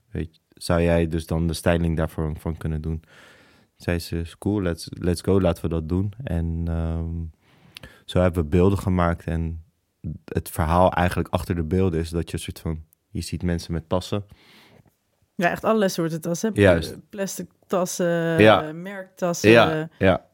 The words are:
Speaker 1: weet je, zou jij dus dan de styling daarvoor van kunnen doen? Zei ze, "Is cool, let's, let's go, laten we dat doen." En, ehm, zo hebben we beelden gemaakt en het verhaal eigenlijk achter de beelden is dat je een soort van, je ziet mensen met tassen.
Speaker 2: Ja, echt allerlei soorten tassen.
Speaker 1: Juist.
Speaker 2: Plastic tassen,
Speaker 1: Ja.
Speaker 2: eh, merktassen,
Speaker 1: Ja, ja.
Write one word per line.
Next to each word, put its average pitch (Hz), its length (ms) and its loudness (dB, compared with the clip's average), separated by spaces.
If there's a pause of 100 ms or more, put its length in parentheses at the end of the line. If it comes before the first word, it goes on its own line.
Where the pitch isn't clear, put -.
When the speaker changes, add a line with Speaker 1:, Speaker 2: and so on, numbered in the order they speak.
(120)
Speaker 1:
weet 82 240 -8
je, - 60 -20 (200)
zou 85 200 0
jij 85 260 2
dus 80 180 -4
dan 82 220 -2
de 82 60 -2
styling 85 440 0
daarvoor 78 420 -4
van 80 180 -6
kunnen 78 240 -6
doen? 80 220 -6 (720)
Zei 87 240 -4
ze, 85 200 -6
"Is 82 180 -8
cool, 101 240 -2
let's, 87 280 -4
let's - 320 -2
go, 95 200 2
laten 85 220 0
we 85 60 -2
dat 80 200 -4
doen." 98 240 -2 (100)
En, 82 440 -2
ehm, 82 380 -4 (1000)
zo - 140 0
hebben 90 240 4
we 73 60 -6
beelden 92 280 4
gemaakt 87 480 0
en 82 380 -4 (600)
het - 240 -6
verhaal 87 420 4
eigenlijk 90 380 0
achter 90 260 -2
de 82 80 -2
beelden 90 360 0
is 82 100 -4
dat 82 180 -4
je - 60 -16
een 80 100 -8
soort - 160 -12
van, 78 240 -6 (260)
je 90 120 -8
ziet - 220 -8
mensen 87 300 -4
met 80 160 -6
tassen. 98 360 -4 (1120)
Speaker 2:
Ja, 175 140 0
echt 170 140 -8
allerlei 208 260 2
soorten 165 320 -4
tassen. 175 320 -4
Speaker 1:
Juist. 82 560 2
Speaker 2:
Plastic 196 380 -10 (200)
tassen, 170 760 0
Speaker 1:
Ja. 156 260 8
Speaker 2:
eh, 156 60 -12
merktassen, 175 760 -2
Speaker 1:
Ja, 156 400 6 (100)
ja. 95 340 2